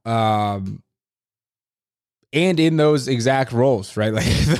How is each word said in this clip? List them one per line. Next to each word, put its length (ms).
Um, 800
and 280
in 160
those 320
exact 440
roles, 440
right? 160
<laughs> 20
Like, 120